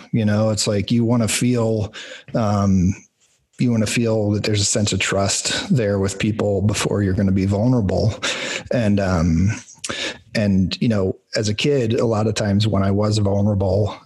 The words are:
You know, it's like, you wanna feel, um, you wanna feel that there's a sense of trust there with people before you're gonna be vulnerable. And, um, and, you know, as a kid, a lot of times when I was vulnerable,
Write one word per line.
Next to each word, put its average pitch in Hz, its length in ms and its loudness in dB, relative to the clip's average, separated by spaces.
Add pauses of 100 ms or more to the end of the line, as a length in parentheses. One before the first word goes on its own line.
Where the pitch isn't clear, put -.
(120)
You 113 140 0
know, 107 260 2
it's 104 160 -2
like, 101 240 -2
you 117 140 2
wanna 117 220 2
feel, 113 640 0 (440)
um, 101 580 2 (640)
you 123 140 2
wanna 110 160 0
feel 110 440 0
that 104 120 0
there's 104 180 0
a 98 40 0
sense 104 280 0
of 95 60 -2
trust - 760 -2
there 101 220 2
with 98 220 -2
people 104 420 0
before 101 400 0
you're 92 140 0
gonna 98 160 2
be 95 160 2
vulnerable. 107 680 0 (580)
And, 104 280 2
um, 90 500 2 (880)
and, 95 440 0
you 123 80 0
know, 98 300 0 (180)
as 110 140 0
a 107 60 -2
kid, 131 380 0
a 120 120 0
lot 110 220 0
of 107 80 0
times 107 320 0
when 98 160 0
I 98 80 2
was 107 260 2
vulnerable, 101 880 0